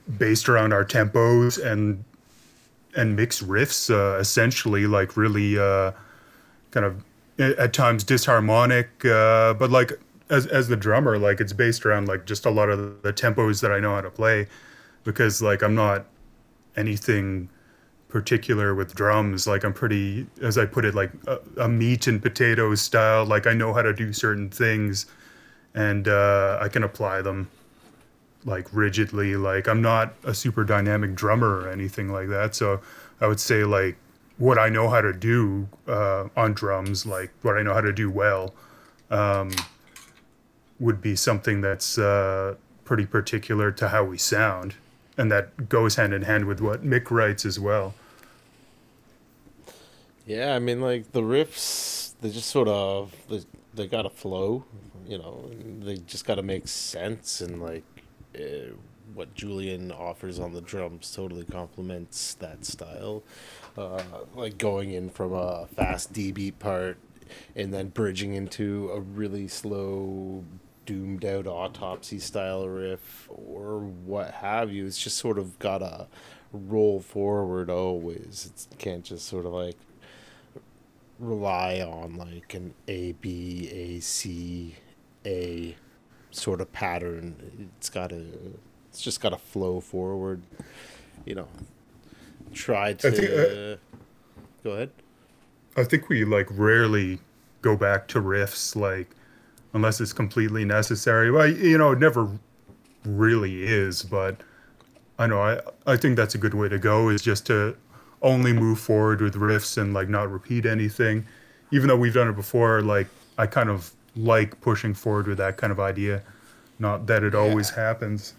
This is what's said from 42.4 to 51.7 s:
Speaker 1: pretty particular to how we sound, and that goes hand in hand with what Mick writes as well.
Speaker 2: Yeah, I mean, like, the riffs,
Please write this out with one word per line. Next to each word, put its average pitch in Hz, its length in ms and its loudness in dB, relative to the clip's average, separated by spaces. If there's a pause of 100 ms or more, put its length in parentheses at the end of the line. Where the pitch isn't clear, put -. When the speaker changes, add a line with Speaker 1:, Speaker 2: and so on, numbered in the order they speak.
Speaker 1:
pretty 107 220 0
particular 104 680 0
to 104 160 -2
how 104 160 2
we 90 140 -6
sound, 98 560 0 (420)
and 117 160 2
that 104 360 -2
goes 113 280 2
hand 104 180 2
in 98 80 -4
hand 104 220 0
with 98 160 -4
what 110 240 -2
Mick 123 260 0
writes 110 340 2
as 98 140 -4
well. 101 360 -2 (2250)
Speaker 2:
Yeah, 120 320 -4
I - 20 0
mean, 120 220 -2
like, 123 320 -4
the 120 100 0
riffs, - 960 -2